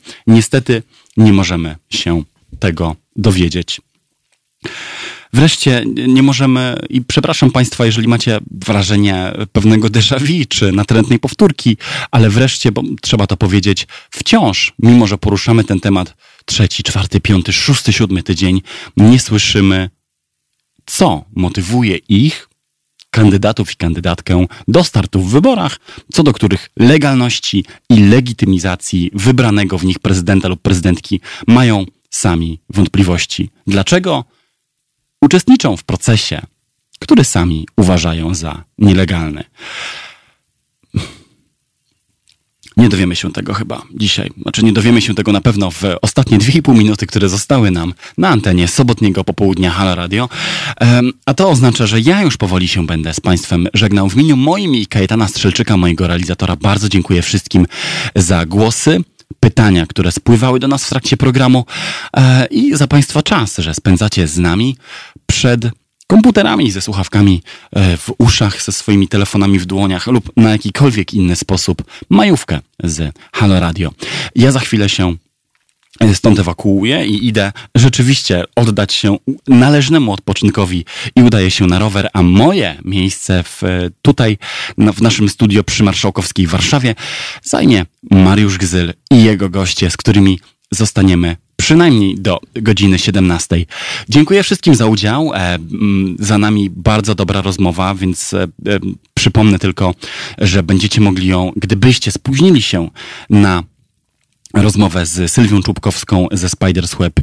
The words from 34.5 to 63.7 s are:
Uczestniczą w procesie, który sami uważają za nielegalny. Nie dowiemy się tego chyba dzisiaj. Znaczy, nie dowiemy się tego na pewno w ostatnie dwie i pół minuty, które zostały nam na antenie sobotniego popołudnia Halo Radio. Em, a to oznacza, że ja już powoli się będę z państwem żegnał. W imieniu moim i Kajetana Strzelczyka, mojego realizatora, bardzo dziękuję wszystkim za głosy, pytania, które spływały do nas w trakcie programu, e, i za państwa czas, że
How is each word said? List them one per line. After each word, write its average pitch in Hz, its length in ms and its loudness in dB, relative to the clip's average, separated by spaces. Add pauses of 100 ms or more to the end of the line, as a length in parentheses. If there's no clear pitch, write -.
Uczestniczą 175 540 2
w - 60 -14
procesie, - 580 -2 (580)
który - 240 4
sami 87 440 -2 (100)
uważają 85 580 0
za 78 280 -10 (140)
nielegalny. 90 640 0 (3250)
Nie 117 120 6
dowiemy 92 260 -2
się - 160 -8
tego 95 220 -8
chyba 101 280 -10 (120)
dzisiaj. 98 380 -4 (100)
Znaczy, - 220 -4
nie 113 100 4
dowiemy 113 280 2
się 104 140 -2
tego 101 160 -2
na 98 100 0
pewno 101 300 0
w - 120 -12 (180)
ostatnie 117 360 0
dwie 110 160 2
i 165 80 2
pół 135 140 4
minuty, 107 320 2
które 98 220 0
zostały 107 420 0
nam 87 220 -4 (240)
na 185 120 2
antenie 92 380 0
sobotniego 110 560 0
popołudnia 92 480 -2
Halo 92 240 -2
Radio. 95 340 -4 (480)
Em, 123 360 2 (120)
a 139 80 0
to 190 160 2
oznacza, 120 380 2
że 110 140 0
ja 175 200 2
już 151 160 0
powoli 90 300 -2
się 90 180 -2
będę 80 280 -6
z - 60 -8
państwem 87 540 -2
żegnał. 101 360 0
W 87 40 -8
imieniu 143 240 2
moim 160 380 0
i 107 120 -4
Kajetana 107 400 0
Strzelczyka, 104 500 0
mojego 87 300 0
realizatora, 87 480 -4
bardzo 101 340 0
dziękuję 90 320 0
wszystkim 92 460 0 (480)
za 85 300 0
głosy, 113 560 0 (380)
pytania, 101 460 2
które 90 260 -4
spływały 123 480 2
do 131 80 -4
nas 139 180 -2
w - 40 -8
trakcie 131 280 -2
programu, 127 480 2 (520)
e, 127 280 4
i 262 300 0
za 143 120 0
państwa 143 360 0
czas, 147 340 -2
że 80 160 -4